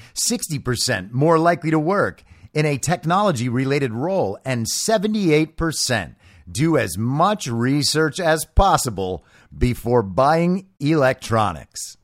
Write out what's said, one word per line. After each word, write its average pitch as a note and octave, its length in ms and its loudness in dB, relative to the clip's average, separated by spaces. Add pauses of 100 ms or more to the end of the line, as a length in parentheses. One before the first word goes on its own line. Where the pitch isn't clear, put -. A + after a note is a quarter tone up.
(140)
Sixty E3+ 460 -4
percent A2+ 520 -4
more D#3 280 4
likely E3 320 0
to D#3 80 4
work D#3 440 -2 (300)
in D3+ 140 0
a C#3+ 100 0
technology-related C#3 1160 0
role. C3 520 -2
And A#2+ 220 -4
seventy-eight F#3+ 880 0
percent A2+ 600 -2 (340)
do D3 260 2
as G2 220 -2
much D#3 480 0
research C#3 720 0
as D#3+ 260 0
possible G2+ 800 0 (320)
before A#2+ 460 2
buying E3 640 0 (120)
electronics. A#2+ 1200 -2